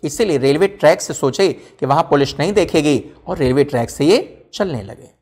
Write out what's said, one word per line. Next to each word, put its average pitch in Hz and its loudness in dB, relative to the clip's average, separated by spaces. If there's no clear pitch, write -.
इसीलिए 160 -2
रेलवे 143 2
ट्रैक 180 2
से - -10
सोचे 143 0
कि - -10
वहां 143 2
पुलिस 143 0
नहीं 175 -2
देखेगी 151 2
और 180 -6
रेलवे 135 2
ट्रैक 120 -2
से - -4
ये - 0
चलने 156 -6
लगे। - -20